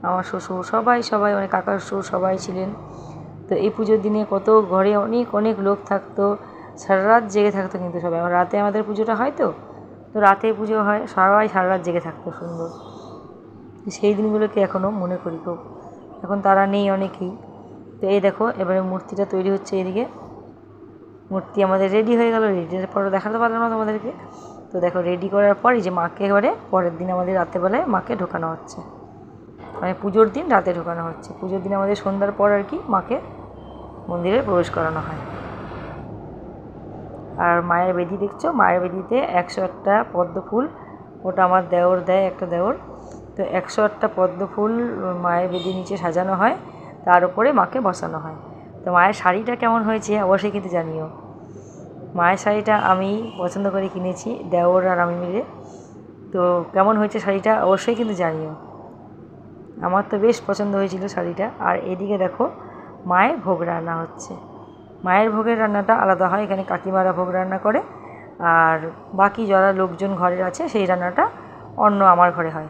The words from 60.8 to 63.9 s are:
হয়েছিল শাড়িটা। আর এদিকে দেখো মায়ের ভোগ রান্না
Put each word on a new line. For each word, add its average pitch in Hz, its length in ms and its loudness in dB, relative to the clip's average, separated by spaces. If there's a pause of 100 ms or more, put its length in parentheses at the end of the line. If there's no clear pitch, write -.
হয়েছিল 190 220 -2 (120)
শাড়িটা। 175 320 -2 (200)
আর 180 80 4 (160)
এদিকে 196 340 -2
দেখো 202 200 0 (680)
মায়ের 208 260 4 (100)
ভোগ 180 120 2 (120)
রান্না 165 320 -4